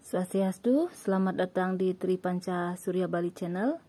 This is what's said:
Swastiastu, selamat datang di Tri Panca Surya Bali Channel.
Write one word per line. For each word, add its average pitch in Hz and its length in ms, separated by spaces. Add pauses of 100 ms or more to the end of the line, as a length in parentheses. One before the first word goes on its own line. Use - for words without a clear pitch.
(120)
Swastiastu, 196 800
selamat 190 480
datang 185 400
di 185 160
Tri 185 240
Panca 180 560
Surya 180 320
Bali 175 240
Channel. 196 580